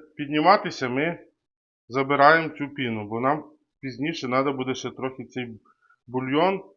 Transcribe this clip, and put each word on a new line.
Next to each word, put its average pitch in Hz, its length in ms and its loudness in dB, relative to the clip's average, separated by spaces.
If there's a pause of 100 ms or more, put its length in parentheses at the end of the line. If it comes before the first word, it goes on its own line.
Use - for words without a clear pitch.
(160)
підніматися, 151 720 2
ми 151 300 -2 (680)
забираємо 139 640 4
цю 143 200 -8
піну, 113 380 -4
бо 113 120 -6
нам 143 320 0 (280)
пізніше 135 480 -6
треба 135 240 0
буде 131 240 -4
ще 127 160 -8
трохи 127 340 -8
цей 117 340 -10 (480)
бульйон 143 560 0 (140)